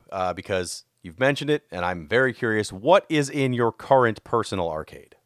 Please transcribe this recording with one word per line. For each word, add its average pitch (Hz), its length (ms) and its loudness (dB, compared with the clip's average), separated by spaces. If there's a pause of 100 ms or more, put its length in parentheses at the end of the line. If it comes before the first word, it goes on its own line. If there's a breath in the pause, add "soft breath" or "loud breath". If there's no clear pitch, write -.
(120)
uh, 92 220 -2
because 92 500 -4 (180)
you've 87 180 -14
mentioned 139 300 0
it, 147 220 0
and 87 140 -4
I'm 87 220 -4
very 123 260 2
curious. 107 380 -2
What 131 380 4
is 147 200 0
in 135 240 -2
your 117 180 2
current 123 520 2
personal 98 460 -2
arcade? - 460 -12 (100)